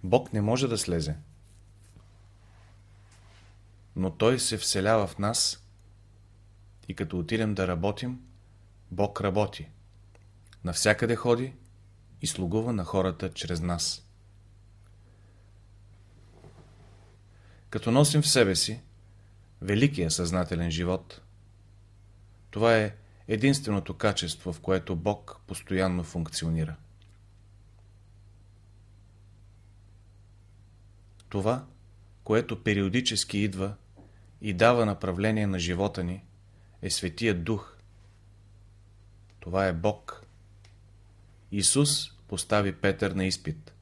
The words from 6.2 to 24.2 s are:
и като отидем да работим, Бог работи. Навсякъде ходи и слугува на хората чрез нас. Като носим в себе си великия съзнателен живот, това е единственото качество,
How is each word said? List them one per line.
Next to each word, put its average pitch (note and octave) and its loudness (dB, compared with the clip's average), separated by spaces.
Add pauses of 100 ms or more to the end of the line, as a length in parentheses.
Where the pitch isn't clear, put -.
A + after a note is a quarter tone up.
и G2 -6
като F#2 -4
отидем G#2+ -2
да F#2+ 0
работим, G#2 -4 (680)
Бог G2+ -2
работи. G2 -2 (920)
Навсякъде G#2 2
ходи A#2+ 0 (680)
и D3+ -4
слугува A2 -2
на G2 -2
хората F#2 -2
чрез D#2+ -6
нас. - -4 (3500)
Като A2+ -2
носим D3 6
в - 2
себе G2 6
си A2 -2 (800)
великия G#2 2
съзнателен F2 -2
живот, F2 -4 (1300)
това A2+ 4
е G#2+ 0 (320)
единственото G#2+ 0
качество, F2+ -2